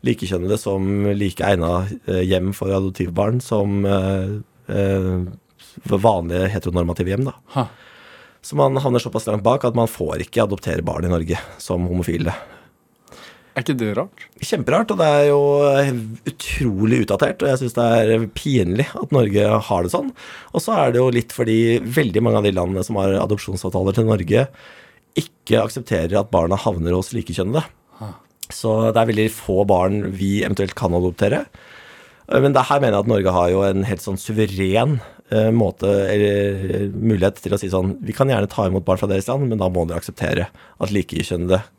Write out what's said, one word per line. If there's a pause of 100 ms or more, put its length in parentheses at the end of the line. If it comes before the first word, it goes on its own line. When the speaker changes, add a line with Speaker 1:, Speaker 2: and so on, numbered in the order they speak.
Speaker 1:
likekjønnede
som (240)
like
egnet, (160)
eh,
hjem
for
adoptivbarn
som,
eh, (300)
eh, (580)
vanlige
heteronormative
hjem,
da. (220)
Speaker 2:
Ha. (720)
Speaker 1:
Så
man
havner
såpass
langt
bak
at
man
får
ikke
adoptere
barn
i
Norge (200)
som
homofile. (1200)
Speaker 2:
Er
ikke
det
rart? (180)
Speaker 1:
Kjemperart,
og
det
er
jo, (380)
eh, (340)
utrolig
utdatert,
og
jeg
synes
det
er (100)
pinlig (100)
at
Norge (180)
har
det
sånn. (480)
Og
så
er
det
jo
litt
fordi
veldig
mange
av
de
landene
som
har
adopsjonsavtaler
til
Norge, (680)
ikke
aksepterer
at
barna
havner
hos
likekjønnede. (380)
Speaker 2:
Ha. (400)
Speaker 1:
Så
det
er
veldig
få (100)
barn (100)
vi
eventuelt
kan
adoptere. (840)
Eh,
men
det
her
mener
jeg
at
Norge
har
jo
en
helt
sånn
suveren, (320)
eh,
måte, (160)
eller
mulighet
til
å
si
sånn:
«Vi
kan
gjerne
ta
imot
barn
fra
deres
land,
men
da
må
dere
akseptere (340)
at
likekjønnede (180)